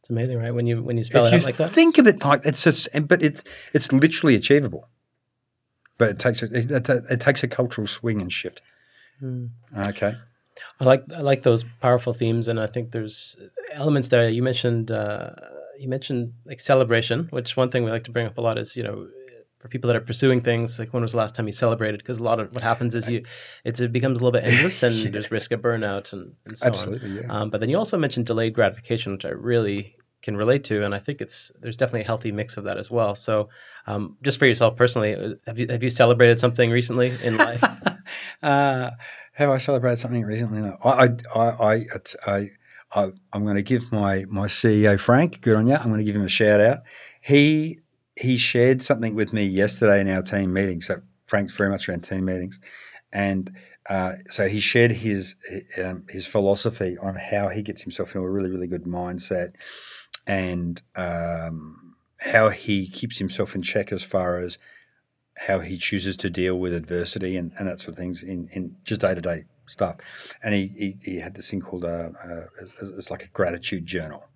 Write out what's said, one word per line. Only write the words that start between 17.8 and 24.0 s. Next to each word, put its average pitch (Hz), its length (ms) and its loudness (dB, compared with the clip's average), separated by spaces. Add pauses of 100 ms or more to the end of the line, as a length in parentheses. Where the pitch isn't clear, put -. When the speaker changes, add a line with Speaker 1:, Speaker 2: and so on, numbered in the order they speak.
Speaker 1:
we 113 60 -2
like 113 140 -4
to 120 80 -16
bring 117 140 -2
up 107 120 -10
a - 20 -6
lot 117 160 0
is, 113 200 -8
you 120 80 -6
know, 104 240 -10 (500)
for - 80 -20
people 120 220 -4
that 117 80 4
are 110 40 0
pursuing 123 400 2
things, 117 380 -2
like, 117 160 -10
when 120 80 0
was 113 80 -2
the 117 80 -2
last 110 160 0
time 110 140 -4
you 104 40 -8
celebrated? 113 520 0
'Cause 117 160 -8
a - 20 -6
lot 117 160 2
of 110 160 -6
what 120 80 -8
happens 117 320 0
is 113 140 -4
you, 117 160 -4 (400)
it's, 123 160 -4
it 123 100 0
becomes 123 300 0